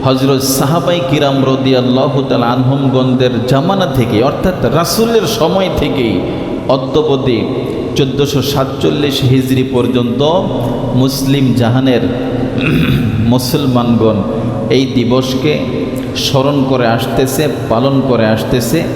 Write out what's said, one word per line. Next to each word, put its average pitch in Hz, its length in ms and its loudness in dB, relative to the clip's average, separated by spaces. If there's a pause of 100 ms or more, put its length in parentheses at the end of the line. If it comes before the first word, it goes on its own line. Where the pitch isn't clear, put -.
হযরত 135 380 2
সাহাবাই 151 580 0 (100)
কিরাম 139 360 2
রাদিয়াল্লাহু 131 760 0
তাআলা 123 240 0
আনহুমগণদের 127 1000 0
জামানা 180 400 0
থেকে, 110 360 0
অর্থাৎ 151 320 0 (200)
রাসূলের 214 520 2
সময় 180 500 0
থেকেই 107 440 0 (480)
অদ্যবধি 135 960 0 (300)
চোদ্দোশো 139 460 0
সাতচল্লিশ 143 760 -2
হিজরি 131 420 2
পর্যন্ত 120 600 0 (720)
মুসলিম 131 600 2
জাহানের 120 460 2 (1160)
মুসলমানগণ 117 1040 2 (480)
এই 131 160 2
দিবসকে 127 720 0 (580)
স্মরণ 135 520 0
করে 123 180 0
আসতেছে, 127 640 0 (200)
পালন 135 400 2
করে 110 180 2
আসতেছে। 117 560 0 (140)